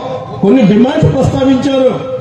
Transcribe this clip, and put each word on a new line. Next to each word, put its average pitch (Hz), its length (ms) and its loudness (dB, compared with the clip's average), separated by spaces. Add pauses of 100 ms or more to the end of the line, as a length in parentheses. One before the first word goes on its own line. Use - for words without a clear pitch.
(420)
కొన్ని 240 200 4 (100)
డిమాండ్స్ 262 420 2
ప్రస్తావించారు. 262 800 0 (280)